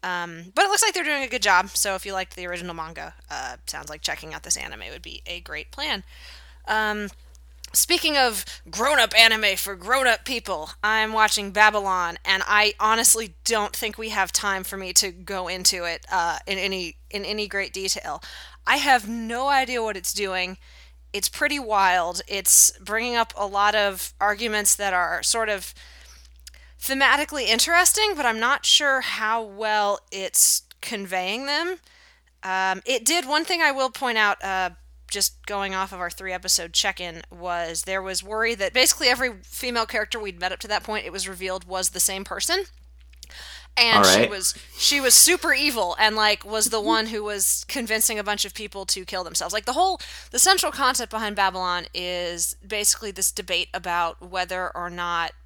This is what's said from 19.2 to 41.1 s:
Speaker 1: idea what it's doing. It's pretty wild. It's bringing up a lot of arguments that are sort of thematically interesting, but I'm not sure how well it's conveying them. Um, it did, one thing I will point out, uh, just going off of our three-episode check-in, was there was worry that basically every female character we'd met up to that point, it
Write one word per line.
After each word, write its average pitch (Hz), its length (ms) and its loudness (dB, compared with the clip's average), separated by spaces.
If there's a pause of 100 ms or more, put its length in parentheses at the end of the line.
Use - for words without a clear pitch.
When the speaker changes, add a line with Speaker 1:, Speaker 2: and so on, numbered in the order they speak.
Speaker 1:
idea 254 360 2
what 214 140 -4
it's - 160 -6
doing. 185 440 -4 (560)
It's - 160 -4
pretty 294 300 -2
wild. 185 680 2
It's - 520 4
bringing 220 360 -4
up 226 220 0
a 202 100 -4
lot 202 280 2
of 202 460 0
arguments 208 540 0
that 202 180 -2
are 175 300 0
sort 226 260 0
of 196 240 -6 (1080)
thematically 277 680 2
interesting, 349 680 4
but 294 100 -2
I'm 220 140 0
not 247 260 0
sure 277 360 4
how 220 400 -2
well 208 580 0 (120)
it's - 520 2 (180)
conveying 196 640 -4
them. 330 320 -2 (680)
Um, 190 420 0
it 233 200 0
did, 311 220 0
one 302 180 2
thing 339 160 -2
I 302 100 4
will 262 200 0
point 233 260 -2
out, 208 260 2
uh, 190 280 -2 (400)
just - 360 -4
going 196 280 -4
off 190 180 -4
of 185 80 -14
our 175 100 -4
three-episode 180 600 -4
check-in, 175 580 -2
was 170 520 -6
there 190 200 -2
was 185 200 -4
worry 220 320 -2
that 190 180 -2
basically 254 360 4
every 247 240 0 (100)
female 240 440 -4
character 220 320 -4
we'd 190 200 -10
met 185 120 -2
up - 80 -10
to - 100 -12
that 202 140 -2
point, 214 220 -4
it - 80 -10